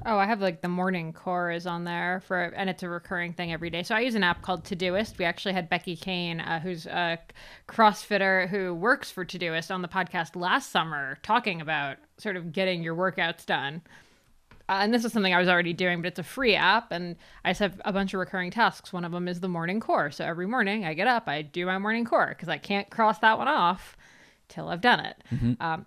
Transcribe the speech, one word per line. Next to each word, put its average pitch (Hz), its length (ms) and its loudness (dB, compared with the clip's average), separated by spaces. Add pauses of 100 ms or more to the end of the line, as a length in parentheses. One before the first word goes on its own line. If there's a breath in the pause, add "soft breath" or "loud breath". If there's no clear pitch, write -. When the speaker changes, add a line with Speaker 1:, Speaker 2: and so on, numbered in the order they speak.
Speaker 1:
Oh, 226 120 2
I 196 100 4
have, 214 140 0
like, 185 200 0
the 180 80 -4
morning 180 440 -2
core 175 400 -2
is 170 120 -4
on 175 200 -4
there 175 420 -2
for, 180 160 0
and 190 260 -4
it's 180 140 -6
a 180 60 -6
recurring 175 440 -6
thing 170 200 -6
every 165 180 -6
day. 170 140 -4
So 226 100 -2
I 220 60 2
use 240 160 0
an 196 80 4
app 175 180 2
called 180 220 -4
Todoist. 185 520 -2
We 185 80 -2
actually 180 300 -2
had 175 140 -2
Becky 175 260 -2
Kane, 175 460 -4
uh, 165 180 -4
who's 165 280 -6
a 170 300 -2 (520 loud breath)
CrossFitter 196 800 4
who 185 260 -2
works 233 340 2
for 180 160 -8
Todoist, 165 480 -4
on 180 100 -2
the 175 60 -6
podcast 175 460 -2
last 185 380 0
summer, 151 500 -2
talking 214 380 0
about 143 380 -2 (200)
sort 196 180 -4
of 170 140 -8
getting 185 320 0
your 165 140 -2
workouts 175 500 0
done. 151 360 -2 (840 soft breath)
Uh, 196 140 2
and 214 100 4
this 240 120 4
is 233 80 -2
something 190 200 4
I 175 60 8
was 180 100 6
already 175 260 4
doing, 175 280 0
but 180 60 -2
it's 180 100 -6
a 170 60 -6
free 240 320 2
app, 196 340 4
and 175 240 -6 (300 soft breath)
I 175 60 2
just 180 100 0
have 190 240 0
a 208 80 0
bunch 196 220 0
of 190 40 -2
recurring 180 320 -4
tasks. - 420 0
One 175 120 -6
of 165 80 -6
them 175 160 -4
is 175 100 -4
the 185 100 -4
morning 175 300 -2
core. 214 320 2
So 151 140 -8
every 170 240 -4
morning 214 360 0
I 156 100 -2
get 180 120 0
up, 233 220 2
I 151 140 -2
do 175 240 -6
my 185 120 0
morning 220 260 0
core 226 320 2
'cause 165 120 -10
I 151 100 -2
can't 202 320 -4
cross 220 300 2
that 220 180 6
one - 80 -2
off 185 500 0 (520 soft breath)
till 160 200 -10
I've 175 120 -4
done 214 200 6
it. - 160 -8 (160)
Speaker 2:
Mm-hmm. 120 280 2
Speaker 1:
Um, 165 260 -2